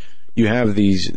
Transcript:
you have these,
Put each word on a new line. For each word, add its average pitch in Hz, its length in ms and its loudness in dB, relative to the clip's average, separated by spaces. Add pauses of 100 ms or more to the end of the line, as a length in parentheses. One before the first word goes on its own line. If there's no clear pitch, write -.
(340)
you 113 140 2
have 110 280 0
these, 98 400 2